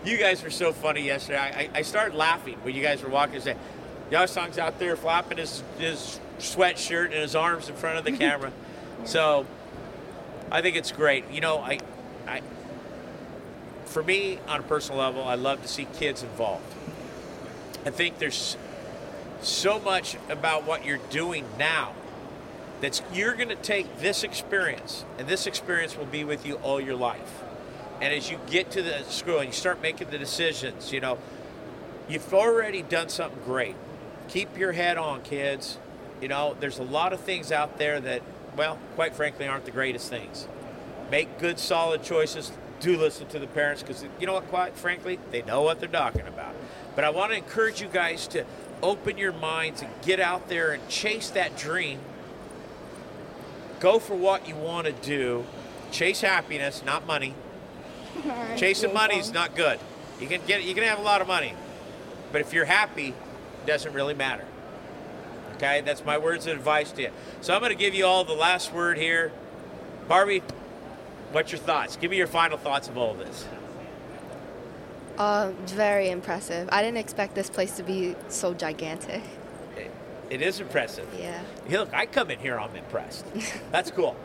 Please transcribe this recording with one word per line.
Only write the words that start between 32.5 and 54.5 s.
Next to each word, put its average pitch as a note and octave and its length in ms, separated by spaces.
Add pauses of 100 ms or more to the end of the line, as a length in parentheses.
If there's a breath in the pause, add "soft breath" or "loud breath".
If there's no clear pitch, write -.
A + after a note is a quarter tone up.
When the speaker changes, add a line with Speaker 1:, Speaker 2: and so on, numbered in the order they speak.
Speaker 1:
done E3 280
something C3+ 360
great. B2 300 (520)
Keep G3+ 300
your F#3 140
head F3 260
on, D3 240
kids. C#3 560 (420)
You C#3 80
know, C#3+ 320
there's C3+ 200
a B2+ 40
lot D#3 300
of F#3 60
things E3+ 320
out D3 260
there D3 220
that, B2+ 240 (340)
well, D#3 220 (160)
quite E3 180
frankly, D3 340
aren't C3+ 180
the B2 60
greatest B2 380
things. - 380 (640)
Make D3+ 260
good, E3+ 220
solid E3 420
choices. D#3 500 (280)
Do E3+ 180
listen D#3 300
to D#3 100
the C#3 80
parents, C#3+ 380
'cause C3 200 (160)
you E3+ 60
know F#3+ 80
what, F#3 160
quite F3+ 260
frankly, F3+ 440 (100)
they A#2+ 140
know A2+ 180
what D#3+ 180
they're E3+ 80
talking D3+ 380
about. E2+ 300 (400 loud breath)
But C#3 100
I D3+ 60
wanna G3+ 240
encourage G#3+ 480
you G3+ 40
guys E3+ 420
to D3 160 (360 loud breath)
open G3+ 380
your G3 120
minds D#3+ 520
and - 80 (100)
get F#3 180
out F3+ 300
there E3 220
and C#3 180
chase G#3+ 400
that F3 260
dream. D3+ 440 (1800)
Go G3+ 200
for G#3 160
what F#3 320
you D#3 80